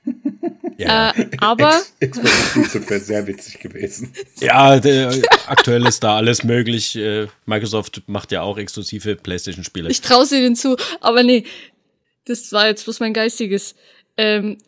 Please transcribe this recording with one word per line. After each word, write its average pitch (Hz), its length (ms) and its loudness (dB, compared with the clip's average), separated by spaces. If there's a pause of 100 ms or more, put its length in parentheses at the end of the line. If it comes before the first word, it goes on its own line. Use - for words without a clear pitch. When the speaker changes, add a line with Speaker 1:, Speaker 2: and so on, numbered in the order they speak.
Speaker 1:
<laughs> - 160 -8 (600)
Ja. 220 300 2
Speaker 2:
Äh, 220 180 -2 (100)
aber 233 340 4 (260)
Speaker 3:
X-, 131 140 -2
Xbox 240 260 0
Exclusive - 520 -2
wäre 101 100 -2
sehr 104 260 -4
witzig - 320 -12
gewesen. 196 540 -10 (260)
Speaker 1:
Ja, 135 400 6
der, 131 340 2 (360)
aktuell 120 400 2
ist - 160 0
da 107 120 2
alles 117 280 2
möglich. 117 500 0
Äh, 107 320 -2 (200)
Microsoft 107 600 -4
macht 101 240 -8
ja 90 120 -4
auch 101 160 -6
exklusive 104 580 -8
PlayStation-Spiele. 90 760 -8
Speaker 2:
Ich - 120 -4
trau 254 200 4
sie 277 180 0
denen 247 140 4
zu, 254 220 0 (240)
aber 240 240 4
nee. 240 200 4 (840)
Das 240 260 -8
war 208 160 4
jetzt 208 160 -4
bloß 233 160 -6
mein 220 120 -2
geistiges 220 640 -4 (460)
ähm, 214 480 -2